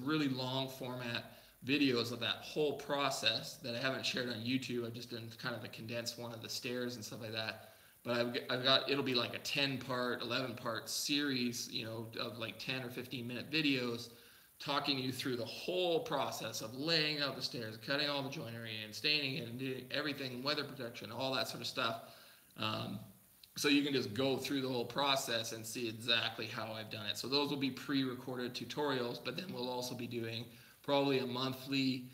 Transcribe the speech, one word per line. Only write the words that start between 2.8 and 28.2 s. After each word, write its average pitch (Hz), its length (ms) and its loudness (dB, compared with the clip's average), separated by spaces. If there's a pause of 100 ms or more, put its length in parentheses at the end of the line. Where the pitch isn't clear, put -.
that 120 140 -2
I - 20 -2
haven't 127 260 0
shared 127 240 2
on 117 80 -2
YouTube. 120 480 0
I've 117 100 -4
just 120 160 -8
done 113 280 -8
kind 123 160 -2
of 107 100 -6
a 104 40 -6
condensed 117 500 -4
one 117 140 -6
of 110 100 -10
the 110 60 -8
stairs 123 480 -2
and 104 80 -8
stuff 107 180 -8
like 110 100 -6
that. 110 360 -4 (340)
But 120 140 2
I've 120 180 4
g-, - 60 0 (100)
I've 127 140 2
got, 135 260 6
it'll 139 140 4
be 127 100 2
like 120 200 2
a 98 40 -4
ten 139 400 0
part, 123 440 0
eleven 123 340 0
part 113 340 -4
series, 135 800 0
you 123 140 -4
know, 113 240 -6 (100)
of, 117 200 -4
like, 110 200 -4
ten 131 240 -2
or 120 80 -6
fifteen 120 380 -6
minute 120 220 -4
videos 127 580 2 (500)
talking 143 400 2
you 131 120 0
through 127 260 0
the 113 80 -2
whole 175 560 2
process 117 600 -2
of 110 160 -6
laying 151 440 2
out 135 140 0
the 123 80 -6
stairs, 110 420 -4
cutting 143 240 2
all 143 140 0
the 135 80 -4
joinery 117 540 -6
and 107 100 -8
staining 147 420 2
it 120 120 -4
and 117 100 -6
doing 131 320 -4
everything, 139 520 -2
weather 147 200 0
protection, 123 480 -8
all 131 240 0
that 120 140 2
sort - 120 -6
of 120 60 -4
stuff. 117 360 0 (560)
Um, 110 420 -2 (560)
so 147 120 4
you 143 140 8
can 143 100 0
just 117 220 2
go 131 220 4
through 139 260 0
the 131 60 0
whole 123 160 0
process 135 680 2
and 110 140 -6
see 120 220 -2
exactly 113 580 0
how 110 260 -4
I've 110 180 -6
done 110 160 -6
it. 104 120 -2
So 117 100 -2
those 143 220 4
will 143 80 0
be 131 120 2
pre-recorded 127 840 -2